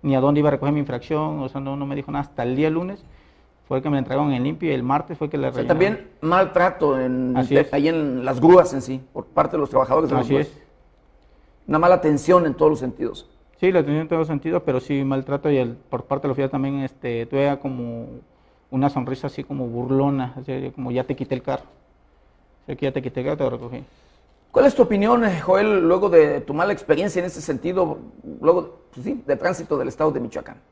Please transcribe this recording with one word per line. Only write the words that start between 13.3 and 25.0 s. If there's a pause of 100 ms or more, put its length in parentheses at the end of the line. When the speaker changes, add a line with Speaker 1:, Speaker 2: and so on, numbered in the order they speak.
Speaker 1:
Sí,
la
atención
en
todos
los
sentidos,
pero
sí
maltrato
y
el,
por
parte
de
la
oficina
también,
este,
tuve
como (640)
una
sonrisa
así
como
burlona,
así
como,
"Ya
te
quité
el
carro,
o
sea,
que
ya
te
quité
el
carro,
te
lo
recogí". (680)
Speaker 2:
¿Cuál
es
tu
opinión,